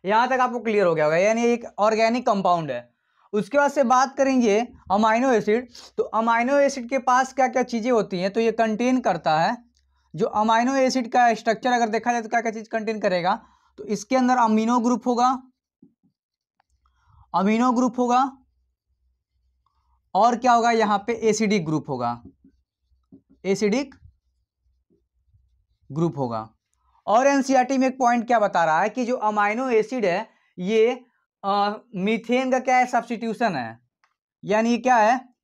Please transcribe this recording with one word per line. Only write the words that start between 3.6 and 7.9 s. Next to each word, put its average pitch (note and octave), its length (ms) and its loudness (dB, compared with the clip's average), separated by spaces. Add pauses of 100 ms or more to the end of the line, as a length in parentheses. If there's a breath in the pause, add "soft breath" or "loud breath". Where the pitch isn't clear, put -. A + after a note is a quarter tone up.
से C#4+ 120 0
बात B3+ 340 2
करेंगे B3 420 2 (320 loud breath)
अमीनो A3 400 2
एसिड, A3 380 0 (280 loud breath)
तो - 60 -2
अमीनो A#3 560 0
एसिड C4+ 300 0
के C4+ 80 -2
पास C4 360 0
क्या B3+ 140 0
क्या B3 160 -2
चीज़ें A#3+ 280 -4